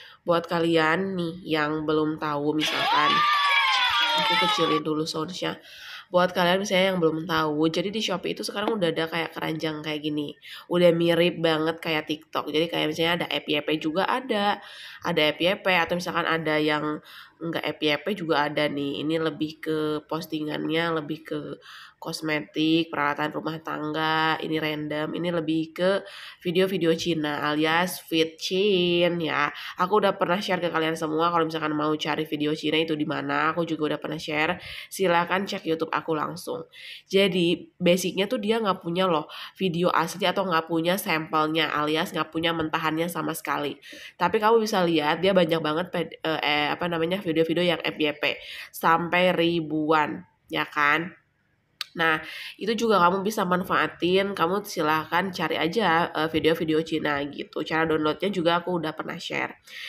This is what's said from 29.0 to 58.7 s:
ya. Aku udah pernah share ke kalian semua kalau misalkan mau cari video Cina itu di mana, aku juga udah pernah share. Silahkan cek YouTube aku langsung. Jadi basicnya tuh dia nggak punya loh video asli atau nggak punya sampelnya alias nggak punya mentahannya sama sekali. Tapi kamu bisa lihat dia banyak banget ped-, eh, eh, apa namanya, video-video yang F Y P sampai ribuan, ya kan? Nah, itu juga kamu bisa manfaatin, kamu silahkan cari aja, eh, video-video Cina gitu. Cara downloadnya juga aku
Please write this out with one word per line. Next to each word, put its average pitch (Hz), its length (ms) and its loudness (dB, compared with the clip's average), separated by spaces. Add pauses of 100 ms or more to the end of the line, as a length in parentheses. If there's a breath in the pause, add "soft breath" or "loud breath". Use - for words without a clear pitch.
ya. 147 320 0 (240 loud breath)
Aku 185 240 2
udah 196 160 2
pernah 180 240 0
share 190 160 -2
ke 170 160 -2
kalian 160 240 0
semua 160 320 0
kalau 170 160 2
misalkan 156 320 -2
mau 151 160 2
cari 151 320 0
video 151 320 -2
Cina 156 240 0
itu 156 160 -2
di 147 80 -2
mana, 143 480 0
aku 165 160 -2
juga 151 240 -2
udah 147 80 -4
pernah 151 160 -6
share. 160 400 -2 (320 loud breath)
Silahkan 175 560 2
cek 196 160 -6
YouTube 160 320 -2
aku 151 240 -2
langsung. 147 480 -6 (400 loud breath)
Jadi 180 720 2
basicnya 180 480 2
tuh 220 160 -2
dia 214 160 0
nggak 196 240 0
punya 175 240 0
loh 160 240 2 (240 loud breath)
video 175 400 0
asli 170 320 0
atau 180 160 2
nggak 165 240 0
punya 170 320 0
sampelnya 156 720 0
alias 156 480 -2
nggak 156 160 -4
punya 165 160 0
mentahannya 160 640 -2
sama 156 240 -4
sekali. 143 400 -4 (400 loud breath)
Tapi 208 240 2
kamu 220 160 8
bisa 214 240 2
lihat 160 400 2
dia 190 160 4
banyak 165 240 4
banget 156 320 -2
ped-, 175 320 -4
eh, 156 160 0
eh, 147 320 2
apa 175 160 -2
namanya, 170 320 -2
video-video 165 560 2
yang - 80 -10
F 156 80 -2
Y 151 240 0
P - 240 -2 (320 loud breath)
sampai 175 640 2
ribuan, 156 880 0 (240)
ya 151 160 -2
kan? 151 480 0 (800)
Nah, 160 320 0 (320 loud breath)
itu 196 160 -2 (160)
juga 196 160 6
kamu 180 160 6
bisa 214 240 0
manfaatin, 180 880 2
kamu 185 320 0
silahkan 165 640 0
cari 170 320 -2
aja, 170 480 2
eh, 156 240 -2
video-video 156 560 2
Cina 151 400 -2
gitu. - 400 -8
Cara 160 160 2
downloadnya 156 480 0
juga 175 320 2
aku 180 160 -2